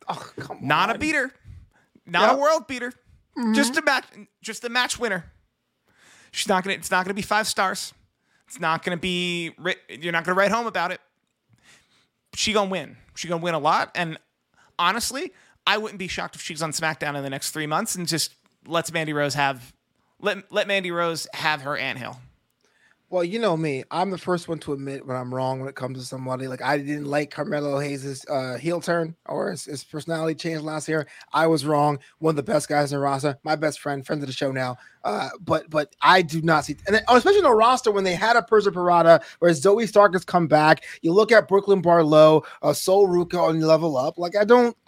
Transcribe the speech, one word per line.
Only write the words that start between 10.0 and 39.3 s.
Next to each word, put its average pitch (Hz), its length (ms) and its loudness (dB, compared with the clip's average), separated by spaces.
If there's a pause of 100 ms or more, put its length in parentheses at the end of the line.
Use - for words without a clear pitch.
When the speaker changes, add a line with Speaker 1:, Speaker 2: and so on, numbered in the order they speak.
Speaker 2:
not - 120 -2
gonna 185 120 -2
write 196 160 4
home 233 160 -2
about 180 240 -4
it. - 80 -12 (1300)
She - 180 -4
gonna 196 180 2
win. 170 260 -8 (180)
She - 140 -12
gonna 170 140 -4
win 175 120 -2
a 160 40 -2
lot. 160 360 0
And 165 240 -6 (600)
honestly, 233 540 -4 (340)
I 202 120 2
wouldn't 214 200 -10
be 180 100 -10
shocked 175 280 -10
if - 60 -18
she's 156 200 -10
on 160 100 -4
SmackDown 151 440 -4
in 143 80 -8
the 139 60 -8
next 135 200 -8
three 156 160 -8
months 175 300 -4
and 175 100 -8
just 156 280 -6 (320)
lets 160 260 -4
Mandy 160 200 -4
Rose 147 220 -2
have, 139 380 -4 (480)
let, 196 320 -6
let 190 160 -2
Mandy 190 220 -2
Rose 170 440 -4
have 151 280 -2
her 139 140 -8
anthill. 117 440 -10 (880)
Speaker 1:
Well, 180 140 -2
you 180 160 -4
know 202 180 0
me. 151 360 -4
I'm 180 180 -2
the 180 80 -8
first 175 300 -4
one 165 100 -6
to 151 140 -10
admit 139 340 -10
when 131 100 -8
I'm 127 160 -8
wrong 131 280 -4
when 135 80 -10
it 135 80 -16
comes 127 240 -10
to 127 40 -14
somebody. 127 440 -8
Like, 127 120 -10
I 147 180 -2
didn't 147 260 -6
like 143 260 -4
Carmelo 147 480 -4
Hayes' 139 500 -8
uh, 127 280 -4
heel 165 240 -4
turn 165 340 -2 (120)
or 156 260 -6
his, - 140 -12
his 139 180 -12
personality 160 500 -6
change 160 280 -6
last 156 260 -8
year. 156 180 -2 (260)
I 156 140 2
was 160 180 2
wrong. 147 360 2 (180)
One 160 140 0
of 151 40 0
the 143 60 -4
best 147 260 -2
guys 147 240 0
in 143 60 -2
the 139 60 -2
roster. 139 400 -2
My 156 100 0
best 156 240 -4
friend, 139 260 -8
friend 156 160 -6
of 143 60 -8
the 135 60 -10
show 139 180 -4
now. 127 260 -4 (280)
Uh, - 240 -4 (100)
but, 160 320 -4
but 151 320 -4
I 175 180 8
do 160 220 -4
not 156 220 2
see, 147 100 -8 (140)
and 214 200 2
especially 277 300 6
in 370 60 2
a 262 100 6
roster 233 380 4
when 196 100 0
they 180 140 0
had 220 180 2
a 233 80 4
Persia 202 300 2
Parada, 170 500 6 (160)